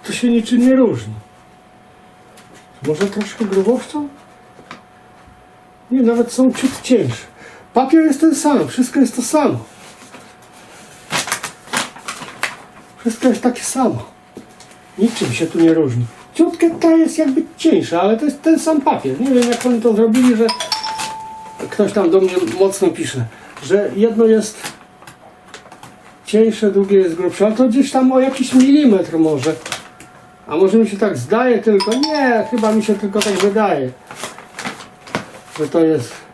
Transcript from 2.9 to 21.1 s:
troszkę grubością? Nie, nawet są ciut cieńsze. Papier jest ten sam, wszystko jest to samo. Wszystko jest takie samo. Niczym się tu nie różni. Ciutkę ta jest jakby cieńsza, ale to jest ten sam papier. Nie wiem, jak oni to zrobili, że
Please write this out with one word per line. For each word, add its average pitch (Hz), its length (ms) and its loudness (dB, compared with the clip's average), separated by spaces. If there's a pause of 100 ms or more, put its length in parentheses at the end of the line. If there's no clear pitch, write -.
troszkę 208 380 -6
grubością? 220 640 -2 (1800)
Nie, 254 120 2
nawet 233 300 2
są 254 200 2
ciut - 180 -4 (120)
cieńsze. 156 440 0 (480)
Papier 285 300 4
jest 285 160 2
ten 320 140 4
sam, 233 340 0
wszystko - 320 -2
jest 233 160 2
to 247 60 -6
samo. 240 360 0 (3500)
Wszystko 233 300 -2
jest 220 140 0
takie 247 200 -2
samo. 220 420 -4 (960)
Niczym 185 340 -2
się 160 140 -4
tu 165 140 -4
nie 165 140 6
różni. 123 300 0 (300)
Ciutkę 339 360 2
ta 330 200 0
jest 330 280 2
jakby 302 240 0 (140)
cieńsza, 170 440 0
ale 208 160 2
to 220 80 -6
jest 285 180 -4
ten 320 160 2
sam 320 220 0
papier. - 400 -2
Nie 269 100 0
wiem, 240 200 2
jak 233 160 -4
oni 240 140 2
to 226 140 2
zrobili, 226 420 4
że 226 100 2 (1200)